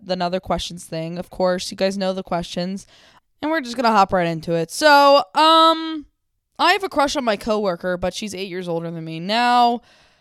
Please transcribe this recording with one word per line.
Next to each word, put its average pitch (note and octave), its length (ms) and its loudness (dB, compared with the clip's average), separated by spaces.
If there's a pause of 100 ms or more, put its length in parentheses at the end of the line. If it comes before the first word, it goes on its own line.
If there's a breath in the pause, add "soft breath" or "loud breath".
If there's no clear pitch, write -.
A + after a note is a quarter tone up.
the F#3 100 -6
another F3+ 280 -4
questions F3 420 -6
thing. E3 340 -10
Of F#3 120 -12
course, F#3 420 -2
you G3 60 -16
guys F#3+ 200 -2
know F#3+ 140 -2
the F#3 120 -6
questions, F3+ 640 -6 (560 soft breath)
and D4 80 -4
we're D#4+ 120 -2
just A#3+ 160 -10
gonna A#3+ 140 2
hop G3 200 4
right F3+ 160 2
into E3 260 -4
it. E3 160 -2
So, C#4+ 540 6 (100)
um, D#4+ 760 4 (500)
I D#4+ 160 2
have G4 100 -2
a E4+ 60 -4
crush - 260 0
on C#4+ 80 -4
my A3 140 0
coworker, F#3+ 580 -2
but F3+ 180 -4
she's G3+ 220 -10
eight F#3+ 140 -10
years F3+ 180 -8
older E3 240 -6
than E3 140 -10
me. D#3+ 160 -10
Now, A#3+ 600 2 (400 soft breath)